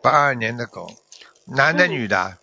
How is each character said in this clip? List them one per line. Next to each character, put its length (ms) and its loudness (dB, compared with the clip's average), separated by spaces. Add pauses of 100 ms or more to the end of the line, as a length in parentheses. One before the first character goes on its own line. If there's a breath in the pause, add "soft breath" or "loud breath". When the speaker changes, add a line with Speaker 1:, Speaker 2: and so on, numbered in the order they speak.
Speaker 1:
八 100 4
二 220 2
年 240 -4
的 80 -8
狗， 240 -18 (560 loud breath)
男 320 0
的， 100 4
Speaker 2:
嗯。 40 -4
Speaker 1:
女 180 -4
的？ 340 -2